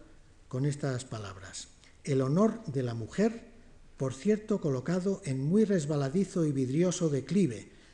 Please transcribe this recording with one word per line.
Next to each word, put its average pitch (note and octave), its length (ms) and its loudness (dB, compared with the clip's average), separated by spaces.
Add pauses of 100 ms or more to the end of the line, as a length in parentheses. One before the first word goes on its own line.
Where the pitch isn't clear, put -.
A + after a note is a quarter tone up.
(480)
con C3 160 -2
estas C#3 400 -2
palabras: F#2+ 640 -12 (340)
"El C3+ 180 0
honor E3+ 460 2
de C#3 160 -2
la A#2+ 120 -2
mujer, F#3 580 -2 (440)
por C3 160 -2
cierto G#3 480 0
colocado F3 640 0
en C3 140 -2
muy E3+ 260 4
resbaladizo D#3+ 800 0
y D3+ 60 2
vidrioso D3+ 580 2
declive, C#3 600 0 (240)